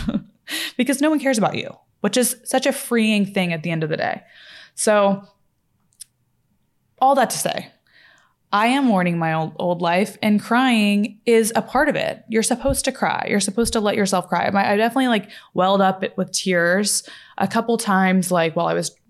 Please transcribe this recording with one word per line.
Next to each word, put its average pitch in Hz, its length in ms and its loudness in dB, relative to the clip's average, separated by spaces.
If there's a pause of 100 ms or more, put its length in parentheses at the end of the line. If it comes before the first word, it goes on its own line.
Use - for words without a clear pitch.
(320)
<laughs> - 460 -10
because 262 240 0
no 302 80 4
one 311 100 2
cares 262 200 0
about 185 160 0
you, - 200 -8 (260)
which 208 160 0
is 240 260 0
such 262 240 -2
a 277 40 4
freeing 220 540 0
thing 185 260 -2
at 165 120 -6
the 175 80 -4
end 160 120 -2
of 156 60 -4
the 160 80 -2
day. - 240 -4 (540)
So 196 480 2 (1800)
all 269 160 4
that 254 160 2
to - 60 -6
say, - 340 -6 (800)
I 214 160 2
am 269 180 2
mourning 180 320 2
my 160 160 -2
old, 160 220 -4
old 175 260 -4
life, 185 400 0
and 208 180 2
crying 220 840 0
is 226 300 4
a 220 80 0
part 294 260 0
of 226 60 0
it. - 340 -4
You're 220 140 0
supposed 262 420 -2
to 262 60 0
cry. - 360 -2
You're 202 120 -2
supposed 220 340 -2
to 233 60 0
let 208 160 0
yourself 190 320 0
cry. 180 240 0
My, 202 220 0
I 202 40 2
definitely, 233 300 0
like, 214 240 -2 (240)
welled 190 260 2
up 190 220 2 (120)
with 185 160 -4
tears 185 680 0 (380)
a 196 80 0
couple 233 320 -2
times, 185 520 2
like, 165 240 2
while 170 120 0
I 165 80 0
was 170 200 -4 (140)